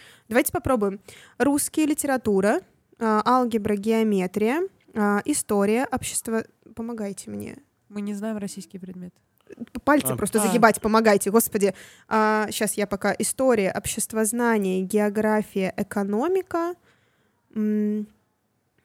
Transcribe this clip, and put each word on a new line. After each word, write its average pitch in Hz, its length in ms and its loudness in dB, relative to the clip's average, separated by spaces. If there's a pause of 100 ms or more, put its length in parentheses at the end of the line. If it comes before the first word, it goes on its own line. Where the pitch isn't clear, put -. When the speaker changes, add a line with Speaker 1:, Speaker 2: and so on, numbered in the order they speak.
(280)
Speaker 1:
Давайте 240 240 2
попробуем. 214 480 -2 (380)
Русский, 285 480 0
литература, 254 760 0 (400)
а, 220 260 2
алгебра, 226 520 2
геометрия, 220 880 0 (260)
а, 208 300 2
история, 220 640 0
общество... - 540 -4 (320)
Помогайте 220 540 -10
мне. 208 340 -12 (240)
Speaker 2:
Мы 208 140 -10
не 208 120 -6
знаем 214 240 -6
российский 196 420 -10
предмет. 180 340 -14 (600)
Speaker 1:
П-, 240 100 -10
пальцы - 300 2
Speaker 3:
А. - 20 -2
Speaker 1:
просто 208 260 0
Speaker 2:
А. 208 60 4
Speaker 1:
загибать, 226 340 4
помогайте, 214 480 4
господи. 202 460 2 (320)
А, 214 440 2
щас 214 240 -2
я 202 120 -2
пока. 196 320 -2
История, 226 560 2
обществознание, 220 1080 0
география, 208 960 0
экономика, 330 960 -2 (800)
м, 214 540 0 (760)